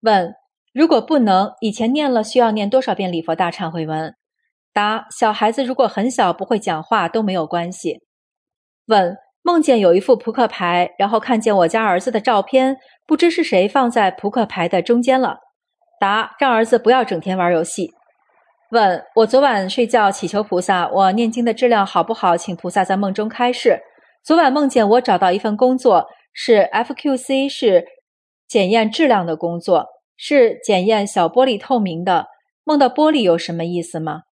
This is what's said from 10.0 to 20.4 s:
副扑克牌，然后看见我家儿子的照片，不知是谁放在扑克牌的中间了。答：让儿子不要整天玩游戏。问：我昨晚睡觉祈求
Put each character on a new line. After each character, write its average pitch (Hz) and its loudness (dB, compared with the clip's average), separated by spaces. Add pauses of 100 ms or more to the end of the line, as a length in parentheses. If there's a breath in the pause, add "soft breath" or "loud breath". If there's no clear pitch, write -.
副 247 2
扑 220 -6
克 226 0
牌， 180 -2
然 196 0
后 214 0
看 226 -2
见 220 0
我 170 4
家 220 -2
儿 190 0
子 190 -4
的 220 -2
照 214 2
片， 262 0 (300 soft breath)
不 311 0
知 339 2
是 339 -2
谁 190 0
放 240 0
在 214 2
扑 202 -8
克 220 -2
牌 175 -4
的 180 0
中 240 0
间 262 2
了。 208 -4 (600)
答： 208 -2
让 269 2
儿 226 2
子 226 2
不 220 2
要 254 4
整 196 -4
天 185 -4
玩 175 0
游 165 0
戏。 - -8 (800)
问： 202 2 (140)
我 220 4
昨 262 4
晚 220 0
睡 233 0
觉 214 2
祈 196 -6
求 208 -4